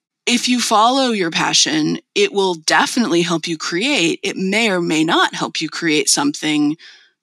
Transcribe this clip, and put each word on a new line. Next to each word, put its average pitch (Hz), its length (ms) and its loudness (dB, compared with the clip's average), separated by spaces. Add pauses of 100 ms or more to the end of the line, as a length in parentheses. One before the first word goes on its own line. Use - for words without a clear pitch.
(260)
if 240 220 0
you 247 140 0
follow 247 480 2
your 190 220 -2
passion, 160 680 0 (180)
it 202 160 2
will 190 220 0
definitely 165 680 0
help 165 240 -2
you 165 100 -6
create. 185 640 -2
It 202 140 -6
may 202 320 0
or 185 100 0
may 170 240 0
not 302 300 0
help 165 260 -6
you 160 80 -6
create 151 420 -2
something 147 680 0 (460)